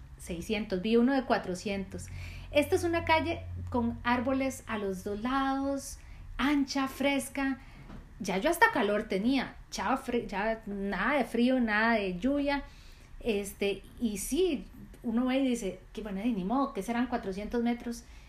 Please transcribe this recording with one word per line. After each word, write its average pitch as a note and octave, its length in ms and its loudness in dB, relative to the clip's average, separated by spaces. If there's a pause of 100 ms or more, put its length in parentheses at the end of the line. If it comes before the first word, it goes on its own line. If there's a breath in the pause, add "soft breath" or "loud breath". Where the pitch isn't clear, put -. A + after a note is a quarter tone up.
(180)
seiscientos, G3 640 -4
vi A3 140 4
uno B3 180 6
de C4 100 2
cuatrocientos. G3 840 -2 (460 loud breath)
Esta D4 240 4
es E4+ 80 2
una E4+ 200 0
calle D#4+ 360 2 (300)
con A#3 340 0
árboles C4 600 2
a A3 120 -4
los F#3+ 260 -4
dos G#3 160 -4
lados, C4+ 760 -2 (400 loud breath)
ancha, C#4 480 2
fresca. C4+ 720 0 (600 loud breath)
Ya F#3 200 0
yo A#3+ 100 4
hasta A4 240 6
calor G#3 320 2
tenía, A3 500 0 (160)
ya G#3 280 0
fri-, A#3+ 280 -2
ya G#3+ 380 -2
nada G3+ 540 0
de B3 60 4
frío, B3 360 4
nada A3 340 4
de F#3+ 240 0
lluvia. C#4 460 2 (560 loud breath)
Este, G3+ 600 -2 (180)
y G#3 160 0
sí, C#4 480 0 (380)
uno B3 240 0
ve C4 140 2
y C4+ 80 2
dice, G3+ 320 -2 (120)
que A3 80 -10
bueno, G3+ 240 -6
ni G#3 200 0
modo, C4+ 280 2
¿qué F#3+ 100 -4
serán A#3+ 260 0
cuatrocientos G#3 540 -2
metros? A#3 420 -2 (240 loud breath)